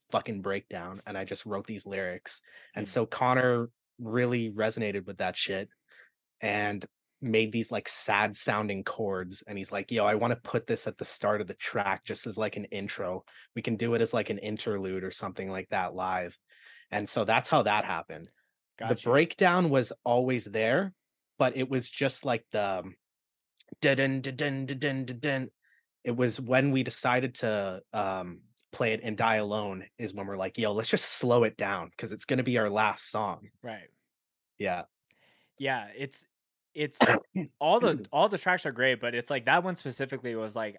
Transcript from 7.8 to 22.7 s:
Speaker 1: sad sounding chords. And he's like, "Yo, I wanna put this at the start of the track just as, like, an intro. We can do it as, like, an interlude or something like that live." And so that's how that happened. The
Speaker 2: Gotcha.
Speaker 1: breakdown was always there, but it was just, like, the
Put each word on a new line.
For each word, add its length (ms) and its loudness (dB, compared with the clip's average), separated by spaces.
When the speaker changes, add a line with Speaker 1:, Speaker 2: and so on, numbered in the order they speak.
Speaker 1:
sad 480 2
sounding 480 0
chords. 640 -4
And 100 -8
he's 140 -10
like, 200 -6
"Yo, 140 2
I 100 4
wanna 200 2
put 320 -4
this 180 -2
at 120 -6
the 80 -8
start 360 0
of 60 -10
the 60 -6
track 500 -4
just 220 -8
as, 120 -8
like, 200 -2
an 80 -8
intro. 580 -6
We 60 -6
can 140 -2
do 180 0
it 80 4
as, 120 0
like, 160 0
an 80 -4
interlude 680 -4
or 80 -6
something 380 -8
like 200 -6
that 240 -2
live." 440 -4
And 180 -2
so 160 0
that's 260 2
how 140 6
that 220 2
happened. 440 -6
The 120 2
Speaker 2:
Gotcha. 0 -
Speaker 1:
breakdown 760 4
was 220 4
always 420 2
there, 480 2
but 180 4
it 140 -2
was 200 0
just, 360 -2
like, 260 0
the 400 -2